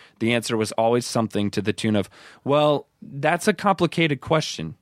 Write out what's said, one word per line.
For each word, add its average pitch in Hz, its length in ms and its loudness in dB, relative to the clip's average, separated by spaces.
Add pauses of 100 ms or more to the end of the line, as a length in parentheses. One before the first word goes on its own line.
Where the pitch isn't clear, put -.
(200)
the 113 120 2
answer 117 240 -2
was 107 160 -2
always 117 320 2
something 104 460 -2
to 104 100 -4
the 101 120 -2
tune 107 240 0
of, 98 120 0 (360)
"Well, 147 420 2 (160)
that's 151 460 -2
a 214 40 6
complicated 165 680 0
question." 147 600 -2